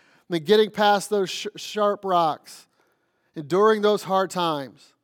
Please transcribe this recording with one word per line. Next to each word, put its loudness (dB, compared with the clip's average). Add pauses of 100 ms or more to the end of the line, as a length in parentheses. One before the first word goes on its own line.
(280)
and -4
then -4
getting 4
past 0
those -2
sh-, -10 (100)
sharp -4
rocks, -2 (680)
enduring 2
those 2
hard 0
times. -6 (100)